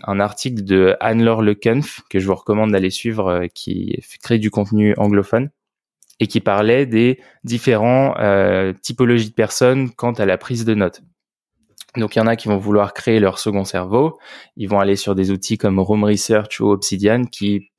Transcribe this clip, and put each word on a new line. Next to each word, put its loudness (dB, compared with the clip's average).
un -2
article -4
de 4
Anne-Laure 2
Lekunf 0
que -2
je -2
vous 0
recommande 0
d'aller 0
suivre, -6
euh, -2
qui -8
f-, -20
crée -2
du -2
contenu 0
anglophone 0
et 0
qui 0
parlait 2
des 2
différents, 0
euh, 2
typologies 0
de -20
personnes 0
quant -4
à -2
la 2
prise -6
de 2
notes. -2
Donc, -4
il 0
y 4
en 2
a 2
qui -10
vont 2
vouloir 0
créer 0
leur 2
second -2
cerveau. -2
Ils -8
vont 2
aller 2
sur -2
des 0
outils -4
comme 0
Room 0
Research 0
ou 0
Obsidian 0
qui -6